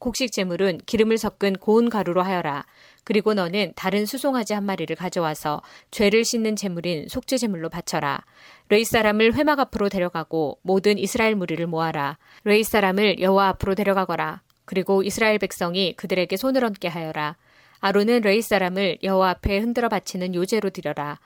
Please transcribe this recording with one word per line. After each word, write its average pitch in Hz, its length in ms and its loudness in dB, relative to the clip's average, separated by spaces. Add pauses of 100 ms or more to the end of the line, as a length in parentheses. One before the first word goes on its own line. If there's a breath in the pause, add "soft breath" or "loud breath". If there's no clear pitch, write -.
곡식 240 300 -4
제물은 185 520 0
기름을 220 320 2
섞은 202 440 -2
고운 226 260 4
가루로 185 360 0
하여라. 170 420 -4 (400 soft breath)
그리고 214 280 2
너는 185 400 -2
다른 202 320 0
수송아지 254 480 -2
한 202 120 -2
마리를 165 320 -4
가져와서 160 640 -2 (300 loud breath)
죄를 220 340 2
씻는 220 320 -2
제물인 175 500 -4
속죄 254 300 -4
제물로 185 320 -2
바쳐라. 151 560 -4 (420 loud breath)
레위 214 160 4
사람을 220 500 2
회막 285 280 2
앞으로 202 260 -2
데려가고 170 760 -2
모든 190 360 2
이스라엘 214 380 0
무리를 170 320 -2
모아라. 160 500 -2 (260 loud breath)
레위 214 220 4
사람을 196 560 2
여호와 190 260 4
앞으로 190 280 0
데려가거라. 185 640 0 (240)
그리고 190 380 0
이스라엘 214 360 2
백성이 185 560 -2
그들에게 180 400 -2
손을 262 300 0
얹게 190 240 -4
하여라. 156 480 -6 (420 soft breath)
아론은 208 440 2
레위 208 180 2
사람을 190 640 0
여호와 190 260 2
앞에 196 300 -2
흔들어 233 280 0
바치는 185 480 -4
요제로 196 360 0
드려라. 147 540 -8